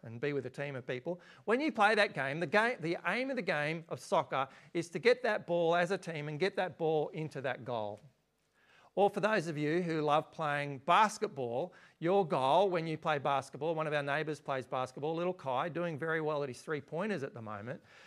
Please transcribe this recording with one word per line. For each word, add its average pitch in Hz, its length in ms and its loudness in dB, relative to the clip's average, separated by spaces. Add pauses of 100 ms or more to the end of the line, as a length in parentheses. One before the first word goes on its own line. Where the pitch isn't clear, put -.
and 117 180 -12
be 151 100 0
with 135 140 -2
a 127 40 -6
team 143 280 -8
of 120 100 -12
people, 147 320 -6 (240)
when 226 160 2
you 311 140 0
play 214 200 6
that 208 200 4
game, 143 260 -2
the 175 80 -2
ga-, 220 320 4
the 170 260 -2
aim 233 240 -2
of 269 60 -4
the 240 60 -4
game 160 480 -2
of 151 100 -8
soccer 139 480 0 (260)
is 170 180 -2
to 185 80 -6
get 247 240 4
that 214 220 -2
ball 170 300 2
as 175 160 2
a 196 60 -2
team 160 320 -6
and 151 100 -6
get 196 160 0
that 180 220 -4
ball 156 320 0
into 151 320 -8
that 123 240 -4
goal. 107 360 -4 (960)
Or 196 140 6
for - 100 -6
those 190 280 2
of 156 100 -4
you 151 240 2
who 160 220 0
love 151 280 4
playing 143 540 -4
basketball, 170 880 2 (260)
your 185 260 4
goal 156 440 4
when 165 180 0
you 156 100 -4
play 156 200 0
basketball, 143 580 -2
one 160 100 -2
of 151 80 -2
our 147 80 2
neighbours 147 380 -2
plays 131 260 -4
basketball, 135 480 -4
little 175 200 -2
Kai, 135 340 -2
doing 165 320 -4
very 160 220 0
well 151 220 0
at 143 40 -4
his 123 140 -10
three-pointers 160 640 -4
at 135 100 -6
the 117 80 -12
moment. 107 400 -10 (260)